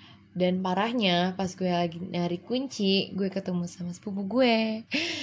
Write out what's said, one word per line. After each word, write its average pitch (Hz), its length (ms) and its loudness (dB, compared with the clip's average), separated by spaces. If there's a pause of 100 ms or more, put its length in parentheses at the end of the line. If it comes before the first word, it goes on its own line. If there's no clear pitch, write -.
(340)
Dan 185 320 2
parahnya 185 720 2
pas 190 160 -2
gue 185 160 -2
lagi 175 320 0
nyari 175 400 -2
kunci, 214 720 0
gue 196 160 0
ketemu 180 400 -4
sama 175 240 -10
sepupu 196 320 -8
gue. 220 580 2 (400)